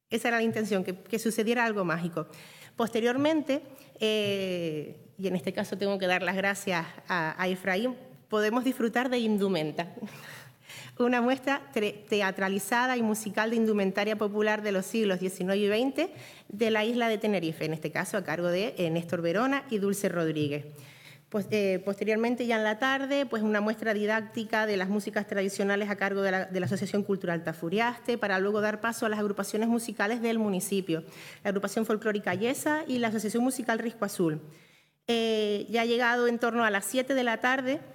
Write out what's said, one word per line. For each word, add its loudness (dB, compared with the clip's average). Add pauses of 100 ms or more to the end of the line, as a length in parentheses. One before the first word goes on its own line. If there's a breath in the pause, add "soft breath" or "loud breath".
Esa -2
era 2
la 2
intención, 0
que, -4
que -4
sucediera 0
algo 0
mágico. -2 (500 loud breath)
Posteriormente, 2 (380 loud breath)
eh, -2 (160)
y -2
en 0
este -2
caso -4
tengo 0
que -2
dar 4
las 0
gracias 0 (220)
a, 0
a 2
Efraín, 0 (340)
podemos 2
disfrutar 0
de 2
Indumenta, 0 (500 loud breath)
<laughs> -20
una 4
muestra 0
tre-, -2
teatralizada 2
y 0
musical 0
de 2
indumentaria 2
popular 2
de 0
los 0
siglos 2
diecinueve 0
y 4
veinte 2 (360 loud breath)
de 0
la 4
isla 2
de 0
Tenerife, 0
en -2
este -4
caso -2
a 0
cargo -2
de, 0
eh, 0
Néstor -2
Verona 2
y 0
Dulce 0
Rodríguez. 0 (640 loud breath)
Pues, -2
eh, 2
posteriormente, 0
ya 2
en 2
la 0
tarde, 0
pues, -2
una 2
muestra 0
didáctica 0
de 0
las 0
músicas 0
tradicionales 0
a -2
cargo 0
de 2
la, 0
de -4
la 0
Asociación 0
Cultural -2
Tafuriaste, -2
para 0
luego 2
dar -2
paso -2
a 2
las 0
agrupaciones 0
musicales 0
del 0
municipio, 0 (400 loud breath)
la -2
Agrupación 0
Folclórica 0
Yesa 0
y 0
la 2
Asociación 0
Musical 0
Risco -4
Azul. 0 (720 loud breath)
Eh, 2
ya 2
llegado 4
en 2
torno 2
a 4
las 0
siete 0
de 4
la 2
tarde, 2 (140)